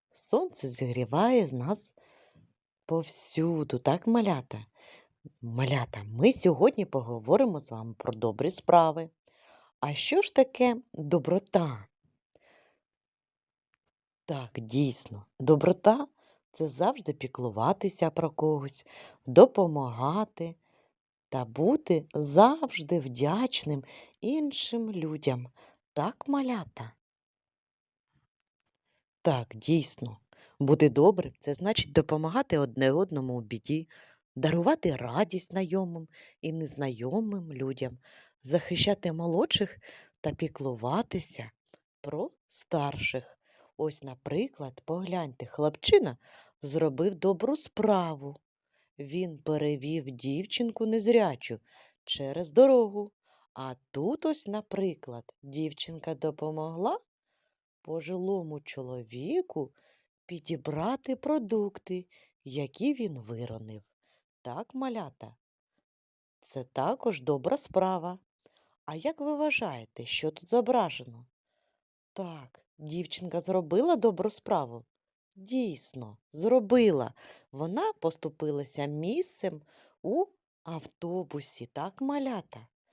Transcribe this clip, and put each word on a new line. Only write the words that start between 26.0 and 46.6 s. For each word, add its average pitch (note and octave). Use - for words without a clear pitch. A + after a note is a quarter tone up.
малята? B3+
Так, B2+
дійсно, B2
бути C#3+
добрим — D#3+
це C#3+
значить F3+
допомагати D#3+
одне C3
одному C#3+
у -
біді, B2
дарувати E3+
радість E3
знайомим F3
і D#3+
незнайомим D#3
людям, C3
захищати F3
молодших E3+
та D3+
піклуватися C3+
про E3
старших. -
Ось, D3+
наприклад, C#3
погляньте, E3+
хлопчина D3+